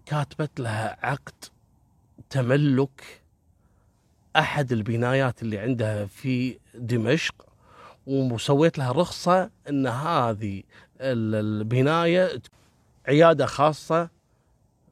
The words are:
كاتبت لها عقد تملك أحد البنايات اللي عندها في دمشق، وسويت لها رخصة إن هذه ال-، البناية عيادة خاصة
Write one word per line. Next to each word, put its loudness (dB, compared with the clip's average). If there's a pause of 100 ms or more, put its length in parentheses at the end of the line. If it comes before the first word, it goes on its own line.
كاتبت -6
لها -6
عقد -6 (960)
تملك 0 (1120)
أحد 0
البنايات -2
اللي -6
عندها -4
في -4 (160)
دمشق، -2 (600)
وسويت 2
لها -2
رخصة 0 (200)
إن 0
هذه -2 (380)
ال-، -2
البناية 0 (680)
عيادة 6
خاصة 0 (840)